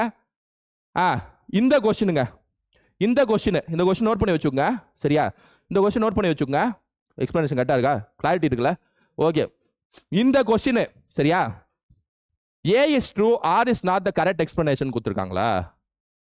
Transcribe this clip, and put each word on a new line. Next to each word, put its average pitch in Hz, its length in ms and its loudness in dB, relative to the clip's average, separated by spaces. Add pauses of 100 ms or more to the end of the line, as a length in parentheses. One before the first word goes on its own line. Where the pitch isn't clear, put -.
(960)
ஆ, 175 100 0 (480)
இந்த 262 260 4
கொஸ்டினுங்க. 196 440 0 (760)
இந்த 240 240 2
கொஸ்டின், 208 440 0
இந்த 165 140 -2
கொஸ்டின் 190 240 2
நோட்டு 220 140 0
பண்ணி 190 140 0
வச்சுக்கோங்க. 143 320 0 (260)
சரியா? 147 300 0 (480)
இந்த 196 80 0
கொஸ்டின் 208 240 2
நோட்டு 220 120 -2
பண்ணி 190 160 0
வச்சுக்கோங்க. 143 320 -2 (540)
எக்ஸ்பிளனேஷன் 143 400 -2
கரெக்டா 123 160 0
இருக்கா? 131 220 0 (220)
கிளாரிட்டி 160 300 -2
இருக்குல்ல? 127 240 0 (460)
ஓகே. 151 260 0 (680)
இந்த 254 320 2
கொஸ்டின், 226 400 0 (280)
சரியா? 160 280 0 (1300)
A 208 220 2
is 285 240 2
true, 214 220 2 (200)
R 226 120 2
is 240 180 0
not 185 200 0
the 190 80 -2
correct 175 280 -2
explanation 151 500 -2
கொடுத்துருக்காங்களா? 101 600 -4 (840)